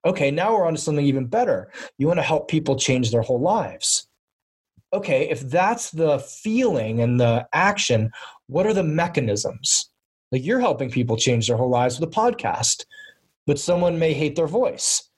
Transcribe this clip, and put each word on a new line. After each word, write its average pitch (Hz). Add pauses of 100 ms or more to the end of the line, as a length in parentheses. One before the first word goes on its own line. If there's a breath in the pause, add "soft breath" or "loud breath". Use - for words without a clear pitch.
okay, 170
now 175
we're 196
onto 160
something 147
even 135
better. 156 (260 loud breath)
You 135
want 170
to -
help -
people 151
change 127
their 113
whole 120
lives. 175 (880)
Okay, 156
if 135
that's 180
the 156
feeling 160
and 123
the 120
action, 147 (340 loud breath)
what 165
are 214
the 185
mechanisms? 131 (400)
Like, 127
you're 240
helping 135
people 120
change 117
their 120
whole 123
lives 123
with 160
a 160
podcast, 220 (640 loud breath)
but 143
someone 175
may 160
hate 147
their 165
voice. - (160)